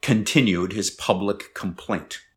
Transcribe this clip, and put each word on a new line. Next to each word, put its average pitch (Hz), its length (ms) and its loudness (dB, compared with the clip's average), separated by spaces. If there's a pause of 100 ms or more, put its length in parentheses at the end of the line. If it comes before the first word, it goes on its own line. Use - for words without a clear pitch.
continued 101 720 2
his 104 160 -2
public 101 640 -2
complaint. - 680 -8 (160)